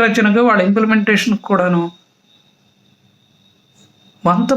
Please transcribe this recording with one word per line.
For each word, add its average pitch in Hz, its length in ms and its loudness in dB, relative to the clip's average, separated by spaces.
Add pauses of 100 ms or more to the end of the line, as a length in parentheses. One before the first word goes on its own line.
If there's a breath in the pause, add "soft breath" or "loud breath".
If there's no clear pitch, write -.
రచనకు, 220 480 0
వాళ్ళ 208 200 2
ఇంప్లిమెంటేషన్కు 214 800 0
కూడాను 180 320 0 (2500)
వంత 190 340 0